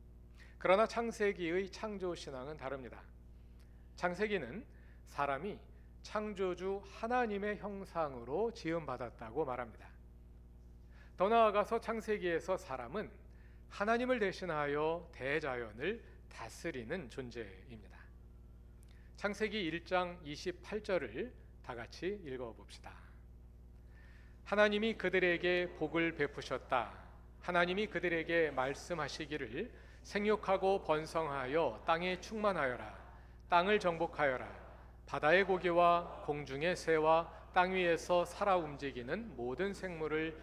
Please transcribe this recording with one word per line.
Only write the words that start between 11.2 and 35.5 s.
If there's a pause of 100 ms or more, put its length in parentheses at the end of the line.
나아가서
창세기에서
사람은 (600)
하나님을
대신하여
대자연을 (300)
다스리는
존재입니다. (1200)
창세기
일
장
이십팔
절을 (280)
다
같이
읽어봅시다. (1500)
"하나님이
그들에게
복을
베푸셨다. (460)
하나님이
그들에게
말씀하시기를 (300)
생육하고
번성하여
땅에
충만하여라. (500)
땅을
정복하여라. (420)
바다의
고기와